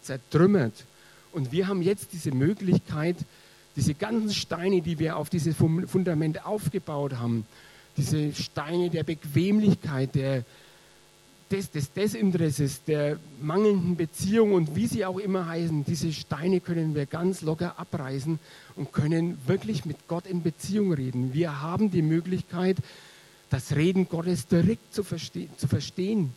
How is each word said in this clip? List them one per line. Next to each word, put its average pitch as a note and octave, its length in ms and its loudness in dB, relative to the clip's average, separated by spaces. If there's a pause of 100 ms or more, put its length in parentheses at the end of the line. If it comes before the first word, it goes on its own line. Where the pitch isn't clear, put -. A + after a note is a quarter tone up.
zertrümmert. D3 800 2 (460)
Und C3 220 -4
wir F#3 160 0
haben F#3+ 140 0
jetzt G3+ 300 0
diese D#3+ 200 -6
Möglichkeit, E3+ 880 2 (580)
diese C#3+ 180 2
ganzen G#3+ 380 0
Steine, F3+ 500 0
die D#3+ 180 -4
wir D#3+ 160 0
auf D3+ 140 -4
dieses D#3+ 260 0
Fum-, E3+ 320 2
Fundament E3 580 0
aufgebaut D#3 680 -4
haben, A#2 300 -2 (520)
diese D3+ 360 0
Steine D#3+ 560 -4
der E3 140 -2
Bequemlichkeit, D#3+ 1120 2
der, C3+ 300 0 (1040)
des, G3 220 -4
des C#3+ 200 -6
Desinteresses, F3 920 0
der D3+ 340 0 (240)
mangelnden F3+ 540 2
Beziehung G3+ 560 2
und D#3+ 240 2
wie G#3+ 100 2
sie A3+ 180 -2
auch F#3 140 -4
immer F#3+ 300 -2
heißen, E3 360 -2
diese E3 280 -2
Steine F3 480 -2
können E3 340 -2
wir C#3+ 120 -2
ganz F3+ 340 -2
locker D#3+ 360 -4
abreißen D3 600 -4 (380)
und - 160 -8
können E3 520 0
wirklich F#3+ 400 -2
mit D3+ 220 -8
Gott F3 220 -6
in F3 160 -4
Beziehung F#3+ 480 0
reden. B2+ 420 -2
Wir D3 260 0
haben F#3 300 0
die F3 120 2
Möglichkeit, F3 760 0 (720)
das C3+ 240 -2
Reden F3+ 340 4
Gottes E3 380 -2
direkt F3+ 480 2
zu G#3+ 80 -2
verste-, D#3+ 540 -8
zu - 100 -4
verstehen. F3+ 720 0